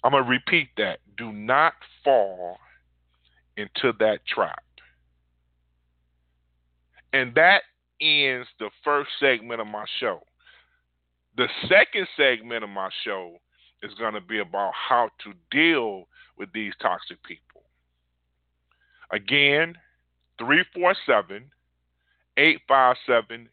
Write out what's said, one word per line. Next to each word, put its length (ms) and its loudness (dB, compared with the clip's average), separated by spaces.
I'm 100 4
gonna 140 2
repeat 500 0
that. 220 -2
Do 160 -10
not 400 2
fall 540 0
into 420 -4
that 260 2
trap. 380 -4
And 240 -2
that 280 6
ends 480 -2
the 100 -8
first 260 -2
segment 400 0
of 80 -8
my 180 -10
show. 220 -4
The 120 0
second 480 4
segment 480 0
of 60 -12
my 200 -8
show 360 -10
is 160 -16
gonna 220 -6
be 180 -6
about 340 -4
how 360 0
to 80 -18
deal 560 0
with 160 -14
these 280 -8
toxic 420 -10
people. 400 -20
Again, 640 0
three 260 2
four 180 2
seven, 420 0
eight 300 2
five 280 4
seven 460 -2